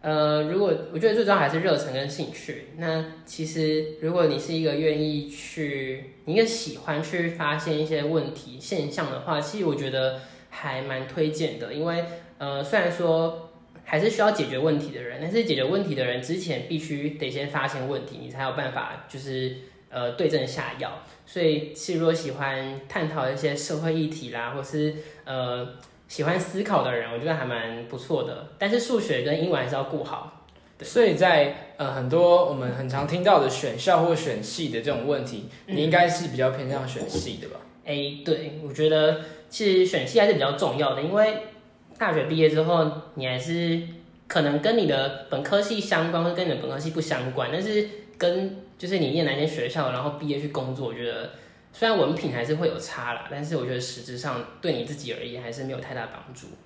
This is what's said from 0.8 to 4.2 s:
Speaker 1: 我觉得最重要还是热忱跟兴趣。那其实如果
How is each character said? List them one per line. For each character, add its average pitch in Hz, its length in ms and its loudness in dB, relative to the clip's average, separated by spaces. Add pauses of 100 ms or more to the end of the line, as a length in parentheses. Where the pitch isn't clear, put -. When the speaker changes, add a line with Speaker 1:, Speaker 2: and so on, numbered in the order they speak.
Speaker 1:
我 170 60 -4
觉 196 100 4
得 208 60 6
最 226 120 4
重 196 80 6
要 190 60 6
还 143 80 4
是 156 120 0
热 170 180 4
忱 139 160 -4
跟 135 160 -2
兴 - 220 -8
趣。 - 460 -12
那 160 280 -2 (200)
其 - 200 -8
实 156 560 0
如 160 120 0
果 175 120 6